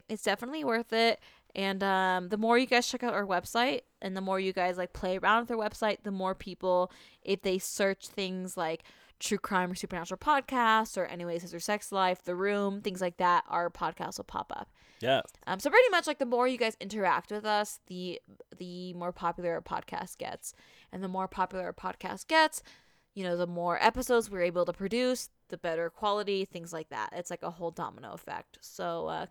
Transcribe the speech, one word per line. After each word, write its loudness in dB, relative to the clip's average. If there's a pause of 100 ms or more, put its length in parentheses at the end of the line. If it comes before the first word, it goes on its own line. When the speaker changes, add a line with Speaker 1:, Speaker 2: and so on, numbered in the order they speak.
Speaker 1:
It's -6
definitely -2
worth 0
it. 4 (340)
And, -2
um, 2
the -2
more 6
you 2
guys 4
check -4
out 0
our 0
website 0 (200)
and -4
the -4
more 0
you 0
guys, 0
like, -4
play -2
around 4
with -6
our -2
website, -2
the -6
more -2
people, 0 (320)
if 0
they 2
search -2
things -6
like -2 (380)
true -2
crime 0
or -6
supernatural -6
podcasts 4
or 0
Anyways -4
How's -12
Your -8
Sex -2
Life, 2
The -2
Room, 0
things -4
like -2
that, 4
our 0
podcast -6
will -10
pop -8
up. -10 (280)
Speaker 2:
Yes. 2 (240)
Speaker 1:
Um, -4
so 2
pretty 8
much, 2
like, -2
the 0
more 4
you -2
guys 0
interact 0
with -6
us, 0
the, -8 (360)
the -10
more -6
popular -2
our -2
podcast -8
gets. -10 (380)
And -8
the -6
more -4
popular -4
our -6
podcast -8
gets, 4 (540)
you -8
know, 0
the 0
more 0
episodes 4
we're -2
able 4
to 0
produce, 0 (180)
the -10
better -2
quality, 0
things -12
like -10
that. -4
It's -8
like -8
a -6
whole -6
domino -10
effect. -14
So, -6
uh, -4